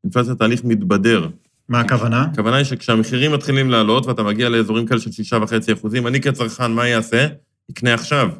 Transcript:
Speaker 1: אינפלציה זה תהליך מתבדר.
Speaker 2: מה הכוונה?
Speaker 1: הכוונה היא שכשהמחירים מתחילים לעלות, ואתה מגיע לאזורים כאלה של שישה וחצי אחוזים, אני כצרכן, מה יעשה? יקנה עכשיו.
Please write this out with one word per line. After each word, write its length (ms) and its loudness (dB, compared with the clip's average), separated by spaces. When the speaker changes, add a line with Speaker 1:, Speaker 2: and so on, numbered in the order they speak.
Speaker 1:
אינפלציה 280 0
זה 60 -4
תהליך 260 0
מתבדר. 640 2
Speaker 2:
מה 120 2
הכוונה? 420 0
Speaker 1:
הכוונה 340 0
היא 80 2
שכשהמחירים 680 0
מתחילים 380 0
לעלות, 360 2
ואתה 160 -2
מגיע 260 0
לאזורים 380 0
כאלה 140 0
של 120 -10
שישה 300 -4
וחצי 300 -2
אחוזים, 340 -2
אני 140 0
כצרכן, 520 -2
מה 160 0
יעשה? 380 2
יקנה 240 0
עכשיו. 340 0